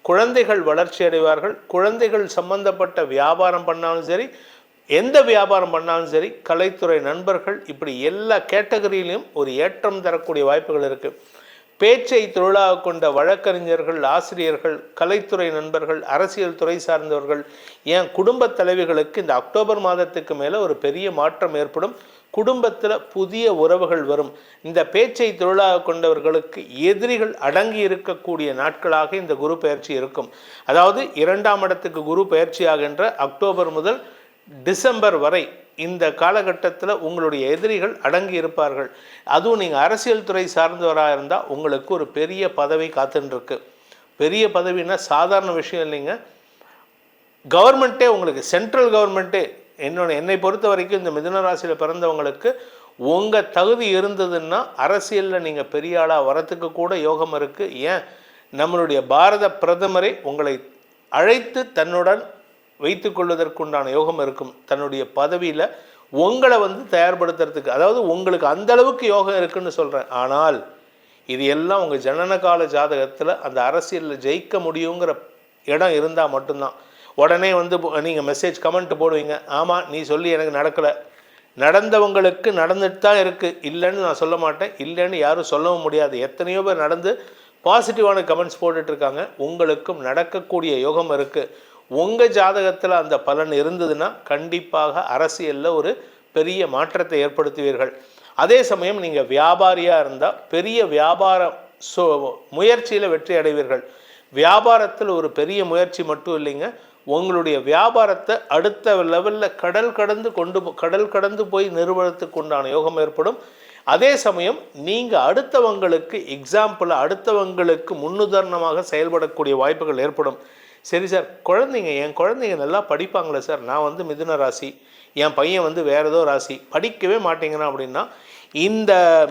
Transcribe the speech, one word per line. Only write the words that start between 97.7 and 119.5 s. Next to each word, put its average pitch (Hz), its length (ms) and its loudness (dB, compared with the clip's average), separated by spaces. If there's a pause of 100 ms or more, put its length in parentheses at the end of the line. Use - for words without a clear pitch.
அதே 226 280 6
சமயம் 196 360 -2
நீங்க 160 220 -2
வியாபாரியா 170 800 4
இருந்தா, 139 360 -2 (140)
பெரிய 214 360 0
வியாபார 175 720 2 (380)
சோ-, 143 360 0 (200)
முயற்சியில 208 580 2
வெற்றி 160 260 -2
அடைவீர்கள். 147 540 -2 (460)
வியாபாரத்துல 208 720 4
ஒரு 156 220 -2
பெரிய 180 340 -2
முயற்சி 175 380 -2
மட்டும் 151 420 -4
இல்லைங்க, 147 280 -6 (300)
உங்களுடைய 165 560 0
வியாபாரத்தை 202 800 4 (100)
அடுத்த 202 480 2
லெவல்ல 190 600 0
கடல் 208 360 0
கடந்து 214 400 -2
கொண்டு 185 280 -2
போ-, 170 140 -6
கடல் 196 360 -2
கடந்து 202 380 -2
போய் 196 220 0
நிறுவனத்துக்கு 175 680 -2
உண்டான 143 300 -2
யோகம் 160 280 0
ஏற்படும். 160 400 0 (460)
அதே 220 320 6
சமயம் 180 440 -2 (140)
நீங்க 196 460 -2
அடுத்தவங்களுக்கு 190 1200 0
எக்ஸாம்பிள், 185 500 0
அடுத்தவங்களுக்கு 180 1080 0
முன்னுதாரணமாக 180 960 -2
செயல்படக்கூடிய 156 600 -2